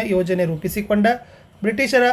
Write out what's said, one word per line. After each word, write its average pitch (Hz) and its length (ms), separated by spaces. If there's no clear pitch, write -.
ಯೋಜನೆ 185 420
ರೂಪಿಸಿಕೊಂಡ. 208 600
ಬ್ರಿಟಿಷರ 226 520